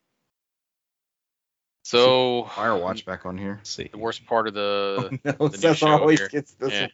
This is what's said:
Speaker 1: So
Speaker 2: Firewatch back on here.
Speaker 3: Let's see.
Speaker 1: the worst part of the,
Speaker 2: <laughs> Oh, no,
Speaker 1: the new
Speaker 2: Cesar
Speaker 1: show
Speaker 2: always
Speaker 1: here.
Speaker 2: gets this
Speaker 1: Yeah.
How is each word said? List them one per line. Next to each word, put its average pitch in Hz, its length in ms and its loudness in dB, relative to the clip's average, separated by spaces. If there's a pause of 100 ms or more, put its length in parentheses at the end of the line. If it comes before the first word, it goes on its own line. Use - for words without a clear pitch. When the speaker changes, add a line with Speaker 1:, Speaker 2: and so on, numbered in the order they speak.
(1800)
Speaker 1:
So 123 680 2
Speaker 2:
Firewatch 95 540 -2
back 92 220 -10
on 92 100 -8
here. 101 220 -8
Speaker 3:
Let's 104 120 -16
see. - 220 -10
Speaker 1:
the 107 60 -16
worst 113 280 -8
part 110 220 0
of 104 60 -10
the, 101 680 -4
Speaker 2:
<laughs> - 40 -6
Oh, 143 120 -2
no, 151 100 0
Speaker 1:
the 147 100 -6
new - 40 -6
Speaker 2:
Cesar 160 120 6
Speaker 1:
show 151 140 2
Speaker 2:
always 151 320 6
Speaker 1:
here. 98 80 -6
Speaker 2:
gets 147 260 -8
this 123 180 -6
Speaker 1:
Yeah. 101 220 -2